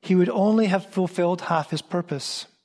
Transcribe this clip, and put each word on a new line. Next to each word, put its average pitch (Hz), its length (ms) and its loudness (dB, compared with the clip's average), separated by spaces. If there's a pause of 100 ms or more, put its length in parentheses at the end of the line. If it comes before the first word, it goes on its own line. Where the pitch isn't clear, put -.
he - 140 0
would 180 160 4
only 214 360 2
have 190 200 0
fulfilled 180 560 -2
half 160 280 -2
his 156 120 -4
purpose - 640 -6 (180)